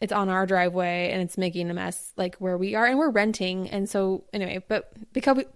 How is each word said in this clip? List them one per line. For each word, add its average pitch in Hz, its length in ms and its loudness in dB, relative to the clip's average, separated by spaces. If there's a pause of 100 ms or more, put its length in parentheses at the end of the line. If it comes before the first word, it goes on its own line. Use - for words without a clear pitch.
it's 214 120 -2
on 196 160 2
our 190 160 2
driveway 180 680 2
and 185 100 -2
it's 175 160 -4
making 175 320 -2
a 175 40 -4
mess, 180 420 -6
like, 180 200 -2
where 185 220 -2
we 196 160 -2
are, 220 100 2
and 254 140 4
we're 311 120 4
renting." 202 600 0
And 202 180 -2
so 190 440 0
anyway, 185 360 -6
but - 240 -2 (200)
because 269 240 4
we, 262 80 0 (120)